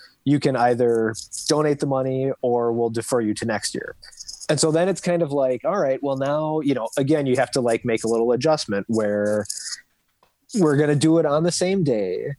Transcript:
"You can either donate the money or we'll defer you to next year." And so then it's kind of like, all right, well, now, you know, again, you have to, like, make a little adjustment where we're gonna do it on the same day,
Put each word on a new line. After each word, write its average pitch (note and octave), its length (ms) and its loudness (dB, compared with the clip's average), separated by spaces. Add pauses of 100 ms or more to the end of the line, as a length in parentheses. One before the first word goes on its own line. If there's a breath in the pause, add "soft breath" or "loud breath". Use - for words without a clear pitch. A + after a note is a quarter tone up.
(260 loud breath)
"You C#3+ 120 4
can C#3 180 0
either A#2+ 580 2 (340)
donate D3 320 2
the D#3 60 -2
money C3 460 -2 (100)
or A#2+ 280 0
we'll A#2 200 0
defer A2+ 320 -2
you G#2+ 100 0
to A2+ 140 -6
next G#2+ 280 -4
year." - 220 -10 (540 loud breath)
And D3+ 100 2
so D#3+ 100 2
then E3+ 200 2
it's E3+ 100 -4
kind F3 220 0
of C#3+ 100 -4
like, C3 320 0
all F#3 140 -2
right, C3+ 240 0
well, C3+ 160 -2
now, D#3 420 -2
you C#3+ 140 0
know, A2+ 140 -4 (100)
again, C#3+ 260 2
you B2+ 120 2
have C3 160 2
to, C3+ 100 0
like, A#2 200 0
make A2+ 220 -2
a A2 40 -2
little A#2 240 2
adjustment B2 580 0
where G#2 560 0 (1120 loud breath)
we're D3+ 180 4
gonna D3 180 4
do D#3+ 240 4
it D#3+ 60 4
on D3+ 200 2
the F3 80 0
same F#3+ 300 0
day, A2 560 -2